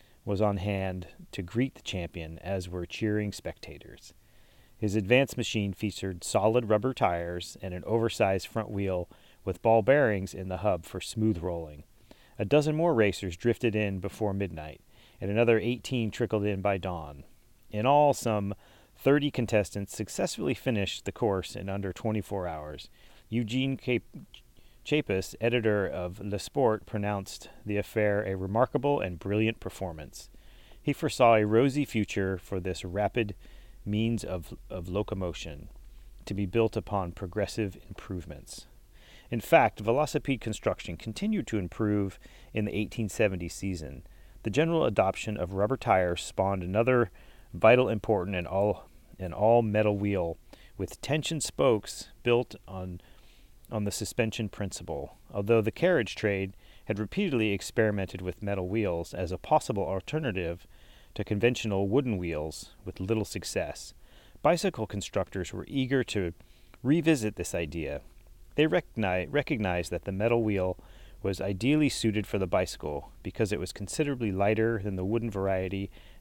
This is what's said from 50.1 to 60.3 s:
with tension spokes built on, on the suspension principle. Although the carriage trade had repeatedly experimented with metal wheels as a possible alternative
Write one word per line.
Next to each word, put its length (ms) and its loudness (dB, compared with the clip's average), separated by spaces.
with 240 -6
tension 400 -2
spokes 680 0
built 320 2
on, 360 -8
on 140 -2
the 80 0
suspension 560 -2
principle. 720 -8
Although 280 4
the 100 2
carriage 440 2
trade 400 -2
had 140 -4
repeatedly 520 0
experimented 720 0
with 220 -6
metal 260 -2
wheels 440 -2
as 200 -4
a 40 -4
possible 460 0
alternative 840 -4